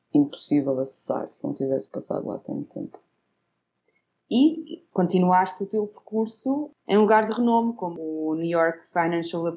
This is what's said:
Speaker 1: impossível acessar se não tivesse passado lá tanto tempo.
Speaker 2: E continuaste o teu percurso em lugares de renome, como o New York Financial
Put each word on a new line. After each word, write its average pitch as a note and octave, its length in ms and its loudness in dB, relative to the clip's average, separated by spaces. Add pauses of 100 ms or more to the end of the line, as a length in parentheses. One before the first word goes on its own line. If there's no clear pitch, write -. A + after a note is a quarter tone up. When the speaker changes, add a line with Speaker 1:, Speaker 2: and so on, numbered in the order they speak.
(140)
Speaker 1:
impossível C#3+ 680 2
acessar - 500 -6
se - 140 -16
não C#3+ 100 -4
tivesse C3+ 360 -4
passado - 360 -6
lá - 120 -6
tanto - 260 -8 (100)
tempo. - 260 -12 (1300)
Speaker 2:
E C#4 500 2 (120)
continuaste F3+ 680 2
o G3 40 -8
teu G#3 200 -2
percurso A3 840 -4 (180)
em G3+ 100 4
lugares G#3+ 300 6
de A3 60 -2
renome, A#3 400 2
como D#3+ 560 -6
o D#3 60 0
New E3+ 140 -2
York E3 300 2 (140)
Financial E3+ 640 -2